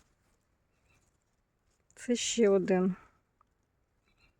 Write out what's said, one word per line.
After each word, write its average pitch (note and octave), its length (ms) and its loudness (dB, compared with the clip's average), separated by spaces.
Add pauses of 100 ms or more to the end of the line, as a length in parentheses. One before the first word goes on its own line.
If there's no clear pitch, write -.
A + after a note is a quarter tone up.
(1900)
Це A#3+ 220 -4
ще A3+ 320 0
один. F#3 480 0 (1400)